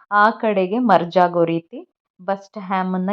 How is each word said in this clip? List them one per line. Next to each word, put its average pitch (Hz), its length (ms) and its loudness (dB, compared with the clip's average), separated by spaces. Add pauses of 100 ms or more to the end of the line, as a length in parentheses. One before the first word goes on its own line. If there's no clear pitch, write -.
(120)
ಆ 208 200 4
ಕಡೆಗೆ 208 480 -2
ಮರ್ಜ್ 175 380 2
ಆಗೋ 175 280 2
ರೀತಿ 165 340 -6 (400)
ಬಸ್ಟ್ 196 400 -10
ಹ್ಯಾಮನ್ನ 185 520 -4